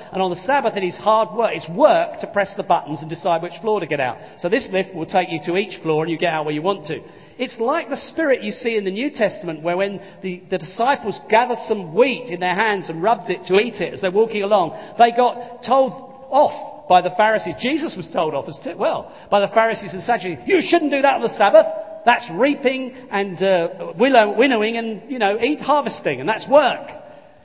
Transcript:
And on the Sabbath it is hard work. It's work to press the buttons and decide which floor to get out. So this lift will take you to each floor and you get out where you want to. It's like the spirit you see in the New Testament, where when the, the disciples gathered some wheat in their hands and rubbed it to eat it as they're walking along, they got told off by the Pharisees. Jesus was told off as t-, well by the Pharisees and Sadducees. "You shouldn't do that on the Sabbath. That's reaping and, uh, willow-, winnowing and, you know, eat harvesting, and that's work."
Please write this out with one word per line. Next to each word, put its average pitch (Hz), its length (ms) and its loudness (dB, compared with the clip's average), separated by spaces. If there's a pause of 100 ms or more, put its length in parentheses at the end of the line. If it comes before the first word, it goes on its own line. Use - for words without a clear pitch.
(120)
And 190 100 -2
on 190 80 0
the 175 60 -4
Sabbath 233 400 0
it 196 80 -4
is 175 140 -4
hard 214 360 2
work. 214 200 0
It's 165 160 -8
work 196 500 4
to 196 80 -8
press 202 300 -2
the 190 60 -4
buttons 156 360 0
and 156 100 -12
decide 165 320 -2
which 170 200 -8
floor 214 180 0
to 170 80 -6
get 143 140 -2
out. 123 160 -4 (220)
So 175 100 -4
this 247 200 0
lift 185 240 -2
will 160 120 -8
take 175 260 0
you 165 140 -4
to 170 100 -2
each 208 260 -4
floor 160 220 0
and 170 80 -2
you 160 60 -2
get 170 160 0
out 156 100 -2
where 151 100 -4
you 151 80 -4
want 185 260 -2
to. 143 140 -6 (360)
It's 240 240 -6
like 285 260 0
the 277 80 -6
spirit - 480 -2
you 208 80 -4
see 233 240 -4
in 208 80 0
the 190 80 -4
New 233 180 -4
Testament, 170 540 -4
where 170 140 0
when 196 240 -2 (200)
the, 180 280 -8
the 185 80 -2
disciples 233 600 -2 (120)
gathered 240 300 2
some 185 360 -4
wheat 240 340 2
in 175 120 -6
their 180 140 0
hands 202 340 -2
and 160 120 -8
rubbed 220 280 0
it 175 160 -6
to 185 100 2
eat 226 200 2
it 165 180 -6
as - 80 -12
they're 190 100 0
walking 214 320 2
along, 196 340 2 (200)
they 233 140 8
got 240 540 0
told 262 280 4 (360)
off - 600 0
by 180 120 8
the 175 140 0
Pharisees. 214 460 2
Jesus 285 340 -2
was 170 160 -10
told 160 220 -2
off 139 160 -6
as 151 120 -14
t-, - 120 -10
well 196 420 -4 (160)
by 202 80 6
the 196 80 4
Pharisees 214 460 0
and 185 100 -10
Sadducees. 190 420 -2
"You 370 160 4
shouldn't 330 300 2
do 277 100 2
that 277 140 4
on 247 60 -4
the 233 80 0
Sabbath. 254 380 6 (380)
That's 233 280 2
reaping 262 600 0 (180)
and, 196 320 -4
uh, 175 540 0
willow-, 214 400 6
winnowing 233 400 2
and, 226 340 -8
you 254 80 -6
know, 208 200 2
eat 277 200 -2
harvesting, 226 600 -2
and 131 80 -8
that's 214 200 -4
work." 247 420 2 (560)